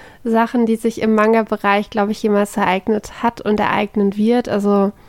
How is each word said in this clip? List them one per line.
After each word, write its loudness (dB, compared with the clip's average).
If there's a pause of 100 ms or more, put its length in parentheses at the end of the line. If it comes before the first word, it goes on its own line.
(240)
Sachen, 2
die 2
sich -4
im 2
Manga-Bereich, 2
glaub -2
ich, -6
jemals 0
ereignet -2
hat -2
und 0
ereignen -2
wird. 0
Also 0 (160)